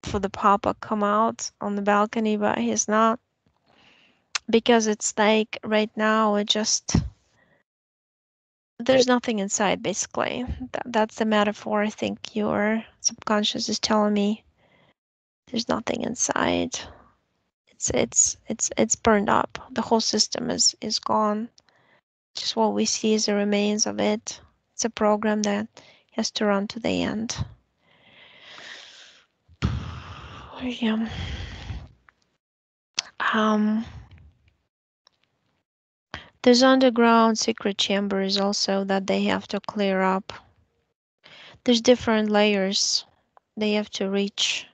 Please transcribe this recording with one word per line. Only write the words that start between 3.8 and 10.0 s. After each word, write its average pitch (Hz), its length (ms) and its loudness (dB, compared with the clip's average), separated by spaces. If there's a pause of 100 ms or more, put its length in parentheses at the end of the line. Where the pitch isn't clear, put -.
Because 226 380 4
it's - 300 -2
like, 220 480 2
right 214 320 0
now, 214 380 2
it 208 120 0
just, - 480 -2 (1800)
there's 254 260 4
nothing 247 340 0
inside, 202 440 -2
basically. - 600 -4 (260)